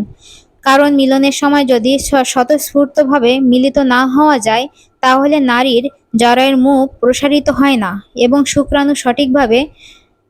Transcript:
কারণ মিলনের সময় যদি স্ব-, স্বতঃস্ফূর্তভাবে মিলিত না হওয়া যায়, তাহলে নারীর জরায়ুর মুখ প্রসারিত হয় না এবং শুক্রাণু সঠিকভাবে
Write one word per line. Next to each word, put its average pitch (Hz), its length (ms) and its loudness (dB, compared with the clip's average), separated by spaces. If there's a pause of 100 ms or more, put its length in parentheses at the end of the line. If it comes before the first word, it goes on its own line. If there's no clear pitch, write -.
(640)
কারণ 277 320 2
মিলনের 269 460 0
সময় 285 240 2
যদি 247 340 0
স্ব-, 269 260 -2
স্বতঃস্ফূর্তভাবে 277 1120 0
মিলিত 254 400 0
না 254 280 0
হওয়া 285 320 2
যায়, 220 260 -2 (380)
তাহলে 269 360 2
নারীর 247 440 0 (320)
জরায়ুর 247 420 2
মুখ 269 280 2 (140)
প্রসারিত 277 500 0
হয় 269 280 0
না 196 140 -4 (240)
এবং 247 300 0
শুক্রাণু 285 500 -2
সঠিকভাবে 254 640 0 (720)